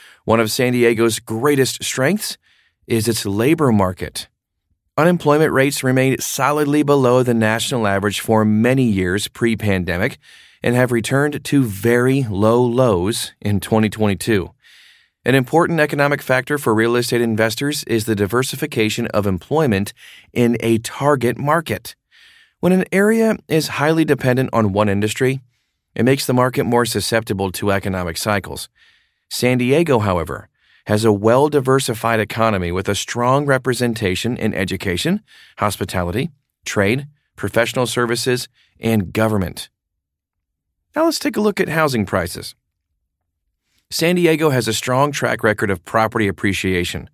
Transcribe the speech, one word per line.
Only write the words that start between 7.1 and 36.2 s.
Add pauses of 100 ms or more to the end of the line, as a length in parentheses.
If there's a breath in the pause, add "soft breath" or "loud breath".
the
national
average
for
many
years
pre-pandemic (440 loud breath)
and
have
returned
to
very
low
lows
in
twenty
twenty-two. (760 soft breath)
An
important
economic
factor
for
real
estate
investors
is
the
diversification
of
employment (400 loud breath)
in
a
target
market. (640 soft breath)
When
an
area (100)
is
highly
dependent
on
one
industry, (560)
it
makes
the
market
more
susceptible
to
economic
cycles. (580 soft breath)
San
Diego,
however, (360 soft breath)
has
a
well-diversified
economy
with
a
strong
representation
in
education, (380 soft breath)
hospitality, (340)